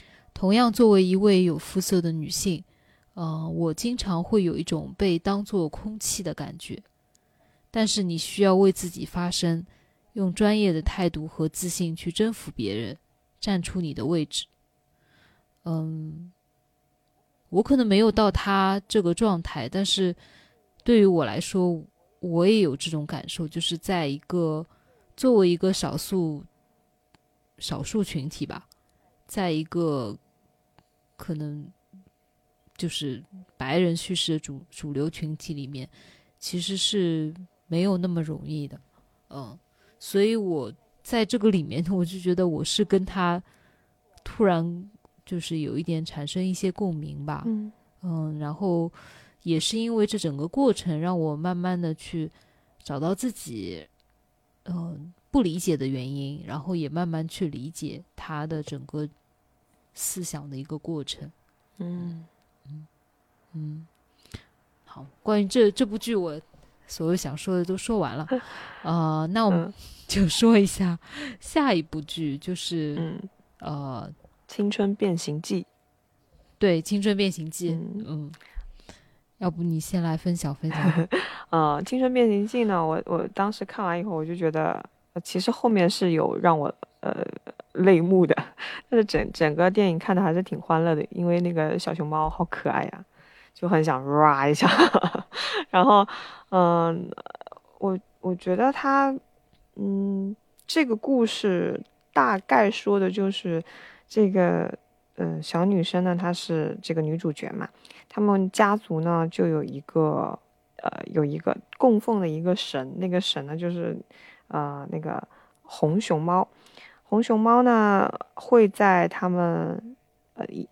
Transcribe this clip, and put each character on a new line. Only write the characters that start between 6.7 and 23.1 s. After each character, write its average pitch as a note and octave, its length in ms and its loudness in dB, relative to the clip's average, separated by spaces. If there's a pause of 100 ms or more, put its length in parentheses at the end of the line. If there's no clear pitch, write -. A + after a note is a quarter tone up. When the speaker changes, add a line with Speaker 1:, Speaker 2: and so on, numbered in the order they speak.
Speaker 1:
但 A3+ 160 0
是 G#3 160 0
你 E3+ 160 -2
需 - 240 -2
要 F#3+ 120 6
为 G3 180 6
自 - 180 -4
己 - 160 -12
发 F3 240 -4
声， E3+ 340 -2 (500)
用 F#3+ 200 -2
专 G#3+ 240 2
业 G3+ 140 4
的 D#3+ 100 -2
态 F3+ 260 0
度 D#3 180 -6
和 D#3+ 220 -4
自 F3+ 200 -6
信 E3+ 280 -4
去 E3+ 160 -8
征 A3 200 0
服 - 220 -14
别 G2+ 200 -4
人， A2+ 240 -8 (420)
站 F#3+ 220 0
出 - 180 -6
你 D#3 140 -4
的 - 100 -6
位 D#3 220 0
置。 - 200 -8 (1200)
嗯， D#3+ 680 -6 (1160)
我 F3+ 140 2
可 C#4 140 4
能 B3+ 100 4
没 G3 100 4
有 A3 160 6
到 G#3 180 4
她 G3 560 2
这 - 140 2
个 E3+ 140 2
状 G3 260 2
态， C#3+ 280 -8
但 G3 180 -2
是 F3+ 280 0 (680)
对 A#3 160 8
于 G3+ 60 10
我 F3 180 6
来 A2 160 -4
说， F3 420 0 (380)
我 E3+ 260 2
也 G#3+ 140 6
有 D3 160 2
这 - 140 -8
种 D3+ 160 -4
感 D3+ 200 -10